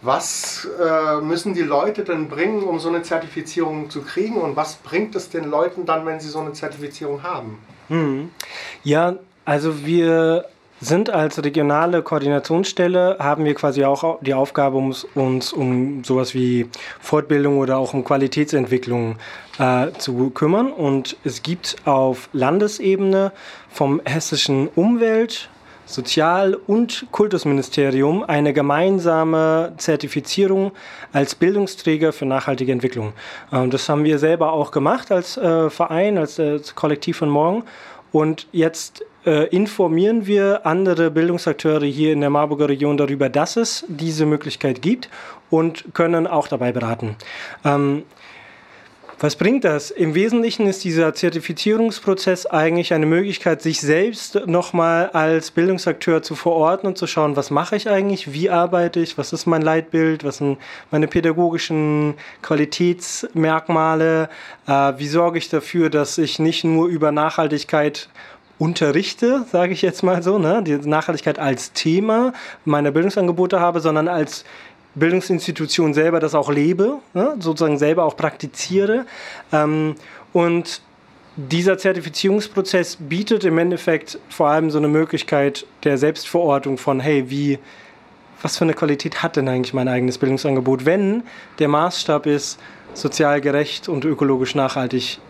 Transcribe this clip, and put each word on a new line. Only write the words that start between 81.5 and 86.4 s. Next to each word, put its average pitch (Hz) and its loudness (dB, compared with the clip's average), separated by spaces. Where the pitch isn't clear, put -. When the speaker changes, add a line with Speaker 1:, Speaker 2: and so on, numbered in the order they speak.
Speaker 2:
Zertifizierungsprozess 190 0
bietet 180 -2
im 165 4
Endeffekt 170 0
vor 156 2
allem 156 2
so 151 0
eine 151 2
Möglichkeit 147 0
der 143 2
Selbstverortung 143 0